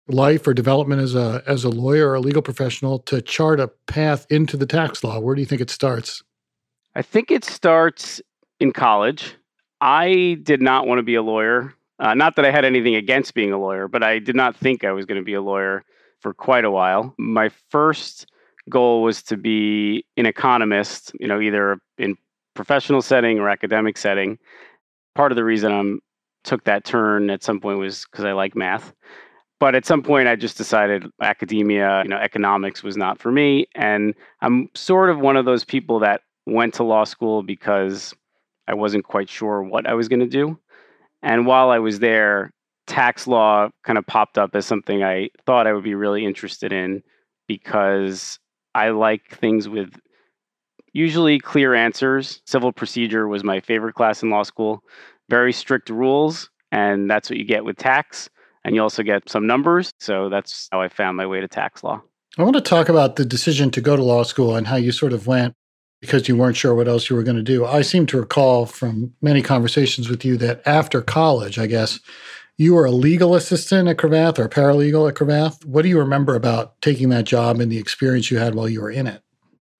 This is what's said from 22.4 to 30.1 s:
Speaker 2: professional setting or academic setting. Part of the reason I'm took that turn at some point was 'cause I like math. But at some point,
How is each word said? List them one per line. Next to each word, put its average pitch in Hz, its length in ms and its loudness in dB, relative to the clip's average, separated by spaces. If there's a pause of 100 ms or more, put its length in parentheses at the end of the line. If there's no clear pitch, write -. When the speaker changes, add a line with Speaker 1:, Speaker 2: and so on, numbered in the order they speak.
Speaker 2:
professional 135 480 0
setting 117 380 2
or 101 100 -2
academic 110 480 -2
setting. 98 400 -2 (800)
Part 143 160 2
of 120 40 -2
the 117 80 0
reason 107 280 0
I'm 101 280 -2 (440)
took - 200 -6
that 104 200 0
turn 107 460 0
at 98 140 -6
some 104 160 -4
point 101 200 -6
was 95 260 -10
'cause - 200 -10
I 98 60 -2
like 98 240 -4
math. 95 380 -6 (680)
But 135 160 4
at 127 100 0
some 156 160 2
point, 135 260 2